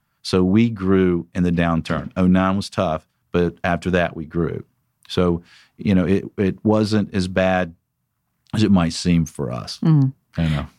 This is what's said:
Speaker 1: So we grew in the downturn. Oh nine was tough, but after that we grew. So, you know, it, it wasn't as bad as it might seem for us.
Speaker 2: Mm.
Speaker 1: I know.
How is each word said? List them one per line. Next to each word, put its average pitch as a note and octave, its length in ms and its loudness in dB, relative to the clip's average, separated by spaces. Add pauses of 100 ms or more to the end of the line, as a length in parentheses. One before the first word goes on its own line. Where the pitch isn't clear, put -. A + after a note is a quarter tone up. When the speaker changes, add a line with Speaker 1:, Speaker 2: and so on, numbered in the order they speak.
(220)
Speaker 1:
So F#2 200 0
we G#2 280 4
grew F#2 640 0
in F2+ 100 0
the F2 80 2
downturn. E2 640 -2
Oh F#2 100 2
nine F#2 300 2
was G2+ 120 -6
tough, D#2+ 380 -4 (240)
but F2 320 0
after F2+ 300 -2
that F2 240 0
we E2 80 -10
grew. D#2+ 400 -6 (440)
So, F2 340 0 (340)
you - 180 0
know, F#2 120 2
it, F#2+ 180 0 (120)
it F#2+ 280 -2
wasn't G#2+ 500 0
as F#2 140 -2
bad F#2 460 -2 (800)
as G#2+ 120 0
it G2+ 80 2
might E2+ 220 2
seem E2+ 320 0
for B1+ 260 -8
us. A1+ 280 -12
Speaker 2:
Mm. C#3+ 320 4 (240)
Speaker 1:
I E2 120 0
know. D2+ 180 -2 (120)